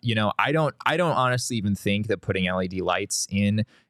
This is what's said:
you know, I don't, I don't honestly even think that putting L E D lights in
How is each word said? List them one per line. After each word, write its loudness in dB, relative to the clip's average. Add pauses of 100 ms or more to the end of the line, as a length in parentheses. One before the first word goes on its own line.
you 0
know, 0
I 2
don't, 2 (120)
I 0
don't 2
honestly 0
even 0
think -2
that -2
putting -2
L 0
E -2
D -4
lights -2
in 2 (240)